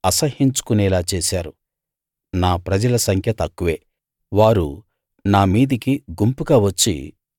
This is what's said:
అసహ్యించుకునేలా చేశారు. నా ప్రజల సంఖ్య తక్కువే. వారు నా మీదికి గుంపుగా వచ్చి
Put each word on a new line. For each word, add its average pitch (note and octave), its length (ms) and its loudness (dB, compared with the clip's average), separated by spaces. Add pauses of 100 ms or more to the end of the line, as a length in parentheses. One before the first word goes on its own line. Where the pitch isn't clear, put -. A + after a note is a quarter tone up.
అసహ్యించుకునేలా G#2+ 1000 0 (120)
చేశారు. E2+ 380 -6 (840)
నా F2+ 220 2
ప్రజల G2 400 0
సంఖ్య G#2 360 0
తక్కువే. E2 440 -4 (560)
వారు G#2 340 4 (600)
నా G2+ 180 4
మీదికి B2+ 680 0
గుంపుగా B2 480 0
వచ్చి F#2+ 540 -2 (260)